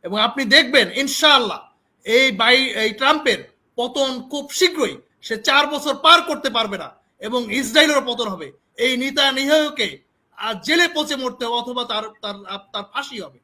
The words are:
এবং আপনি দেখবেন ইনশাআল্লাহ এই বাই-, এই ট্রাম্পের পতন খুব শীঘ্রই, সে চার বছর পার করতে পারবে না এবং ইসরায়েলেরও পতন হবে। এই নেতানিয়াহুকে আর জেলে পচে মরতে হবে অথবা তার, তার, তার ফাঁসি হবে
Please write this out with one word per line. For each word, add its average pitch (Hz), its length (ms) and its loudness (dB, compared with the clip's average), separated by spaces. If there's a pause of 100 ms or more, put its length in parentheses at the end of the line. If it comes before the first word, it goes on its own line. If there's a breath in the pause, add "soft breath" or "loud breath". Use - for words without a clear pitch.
এবং 196 180 -4
আপনি 233 240 0
দেখবেন 254 460 4
ইনশাআল্লাহ 262 760 0 (360)
এই 247 280 4
বাই-, 240 420 2
এই 220 180 -2
ট্রাম্পের 269 600 0 (240)
পতন 254 520 -4
খুব 285 220 -8
শীঘ্রই, 339 460 0 (260)
সে 220 140 -6
চার 277 300 2
বছর 285 280 -4
পার 339 280 6
করতে 277 280 -4
পারবে 214 280 -2
না 147 120 -12 (280)
এবং 220 340 -4
ইসরায়েলেরও 277 540 4
পতন 233 220 -4
হবে। 160 240 -10 (240)
এই 254 200 0
নেতানিয়াহুকে 269 1000 0 (380)
আর 220 180 -6
জেলে 339 400 0
পচে 302 220 -4
মরতে 247 280 -6
হবে 233 100 -4
অথবা 240 300 -6
তার, 220 180 -6 (200)
তার, 202 360 -12 (140)
তার 202 100 -8 (100)
ফাঁসি 269 280 -10
হবে 135 240 -16